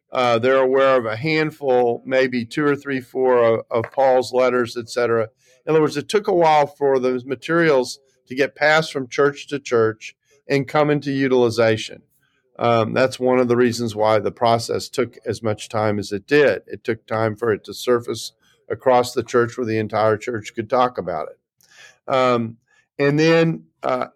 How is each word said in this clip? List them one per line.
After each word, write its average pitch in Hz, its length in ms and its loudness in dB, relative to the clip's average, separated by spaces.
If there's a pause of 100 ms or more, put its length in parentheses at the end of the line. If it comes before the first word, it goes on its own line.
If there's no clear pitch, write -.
(120)
Uh, 123 260 2
they're 131 200 2
aware 135 380 4
of 120 100 0
a 110 100 -4
handful, 139 920 -2
maybe 127 400 0
two 151 180 -6
or 143 120 2
three, 139 260 -6
four 127 420 2
of, 113 280 2
of 117 200 -4
Paul's 127 400 0
letters, 123 460 0
et 117 120 -12
cetera. 117 400 -2 (360)
In 151 60 -2
other 156 100 4
words, 147 160 -2
it 143 100 -8
took 208 200 -2
a 202 60 0
while 156 340 4
for 139 320 0
those 127 260 -2
materials 139 720 0 (280)
to 127 80 -12
get 131 200 -2
passed 156 360 2
from 131 160 -6
church 143 400 -2
to 143 120 -6
church 113 560 -2 (320)
and 139 200 0
come 151 240 2
into 143 200 -2
utilization. 120 920 0 (560)
Um, 117 340 2
that's 127 260 0
one 127 200 2
of 127 80 2
the 120 100 2
reasons 117 380 0
why 107 240 2
the 98 120 -4
process 113 580 -2
took 120 360 -4
as 107 160 -8
much 107 280 -6
time 107 280 -2
as 101 140 -8
it 98 160 -8
did. 135 400 2
It - 160 -16
took 113 240 -8
time 110 280 -2
for 117 160 -2
it 92 120 -4
to 101 100 -16
surface 117 600 -4 (360)
across 123 440 0
the 117 100 -4
church 117 340 0
where 127 80 -6
the 110 140 -2
entire 107 380 0
church 110 360 -10
could 107 160 -8
talk 123 280 0
about 85 320 -6
it. - 60 -20 (800)
Um, 120 440 0 (400)
and 143 220 0
then, 165 460 2 (180)
uh, 127 320 -2